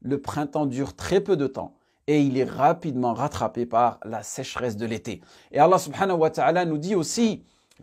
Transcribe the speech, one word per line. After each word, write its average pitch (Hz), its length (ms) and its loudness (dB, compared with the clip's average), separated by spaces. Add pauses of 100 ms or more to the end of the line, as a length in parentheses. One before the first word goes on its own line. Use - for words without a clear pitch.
le 139 200 -4
printemps 147 460 -4
dure 131 280 -4
très 185 260 0
peu 196 140 0
de 139 120 0
temps 90 260 -10 (320)
et 147 160 4
il 131 160 2
est 127 120 2
rapidement 139 640 0
rattrapé 120 520 -2
par 117 400 2
la 110 180 -8
sécheresse - 540 -6
de 113 80 -6
l'été. 107 360 -6 (300)
Et 131 80 2
Allah 170 200 6
subhanahu 175 400 -2
wa 160 100 4
ta'ala 160 360 2
nous 156 120 -2
dit 180 180 -2
aussi, « 214 480 0 (400)